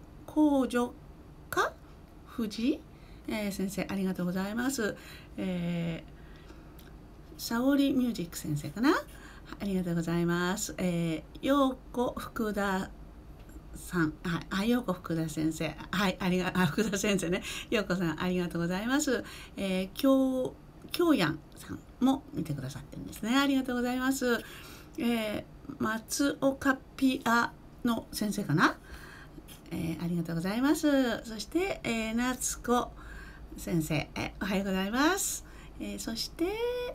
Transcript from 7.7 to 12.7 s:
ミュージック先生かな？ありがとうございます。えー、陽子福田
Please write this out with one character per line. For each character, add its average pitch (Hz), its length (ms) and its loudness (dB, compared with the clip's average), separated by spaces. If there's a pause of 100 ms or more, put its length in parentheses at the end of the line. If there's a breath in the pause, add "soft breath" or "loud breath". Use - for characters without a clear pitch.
ミ 254 160 4
ュ 233 40 0
ー - 20 -4
ジ 175 100 -4
ッ 170 60 -6
ク - 80 -10
先 156 180 -2
生 147 140 -4
か 170 100 -8
な？ 269 120 6
あ - 760 -4
り 196 100 0
が 185 80 2
と 175 80 -2
う 170 40 0
ご 170 60 2
ざ 165 160 0
い 170 80 4
ま 180 320 2
す。 - 200 -6
え 190 60 0 (340)
ー、 - 60 -8 (180)
陽 269 360 4 (140)
子 240 260 0
福 - 360 -4
田 202 360 0 (840)